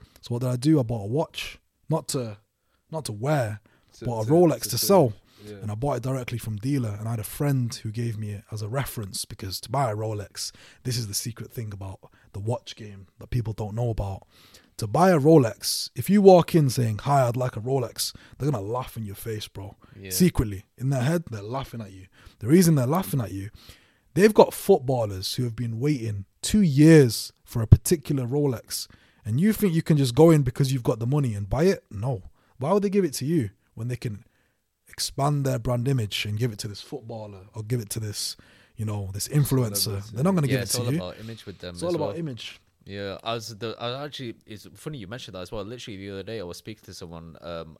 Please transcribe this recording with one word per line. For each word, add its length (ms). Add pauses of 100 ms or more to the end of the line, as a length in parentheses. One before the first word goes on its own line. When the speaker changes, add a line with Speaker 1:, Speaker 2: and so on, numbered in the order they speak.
(220)
Speaker 1:
So 120
what 60
did 80
I 80
do? 240
I 20
bought 220
a 40
watch, 500 (320)
not 180
to, 300 (520)
not 140
to 80
wear, 480 (380)
Speaker 2:
To, 80
Speaker 1:
but 160
a 40
Speaker 2:
to, 60
Speaker 1:
Rolex 300
Speaker 2:
to 80
Speaker 1:
to 80
Speaker 2:
save. 80
Speaker 1:
sell. 260 (340)
Speaker 2:
Yeah. 160
Speaker 1:
And 80
I 60
bought 220
it 40
directly 340
from 200
dealer, 420
and 80
I 60
had 80
a 40
friend 480
who 200
gave 260
me 140
it 180
as 100
a 80
reference 560
because 360
to 100
buy 200
a 40
Rolex, 560 (320)
this 160
is 80
the 80
secret 380
thing 200
about 280 (320)
the 80
watch 340
game 320 (140)
that 100
people 220
don't 240
know 120
about, 380 (520)
to 80
buy 240
a 80
Rolex, 760
if 140
you 140
walk 320
in 160
saying, 280
"Hi, 300
I'd 80
like 200
a 40
Rolex," 540 (240)
they're 120
gonna 140
laugh 320
in 80
your 120
face, 320
bro. 280 (240)
Speaker 3:
Yeah. 100
Speaker 1:
Secretly, 540 (120)
in 140
their 120
head, 280
they're 120
laughing 380
at 120
you. 140 (320)
The 100
reason 280
they're 100
laughing 340
at 120
you, 180 (640)
they've 200
got 200
footballers 800
who 100
have 120
been 240
waiting 440 (180)
two 200
years 720 (120)
for 180
a 40
particular 600
Rolex, 600 (380)
and 160
you 120
think 220
you 80
can 140
just 180
go 160
in 120
because 300
you've 120
got 160
the 60
money 280
and 160
buy 140
it? 260
No. 320 (360)
Why 140
would 100
they 80
give 140
it 100
to 100
you 260 (240)
when 140
they 80
can 280 (640)
expand 560
their 140
brand 300
image 360
and 140
give 140
it 80
to 80
this 120
footballer 720
or 80
give 180
it 100
to 100
this, 360 (400)
you 80
know, 280
this 160
influencer? 480
Speaker 2:
Celebrity. 380
Speaker 1:
They're 100
not 100
gonna 120
Speaker 3:
Yeah, 60
Speaker 1:
give 80
it 40
Speaker 3:
it's 80
Speaker 1:
to 100
Speaker 3:
all 100
Speaker 1:
you. 60
Speaker 3:
about 220
image 260
with 120
them 160
Speaker 1:
It's 80
all 80
Speaker 3:
as 40
Speaker 1:
about 160
Speaker 3:
well. 60
Speaker 1:
image. 440 (240)
Speaker 3:
Yeah, 380
I 120
was 240
the, 200
I 260
actually, 320 (100)
it's 280
funny 220
you 100
mentioned 280
that 80
as 100
well. 100
Literally 360
the 120
other 120
day, 180
I 40
was 120
speaking 300
to 80
someone, 480
um, 380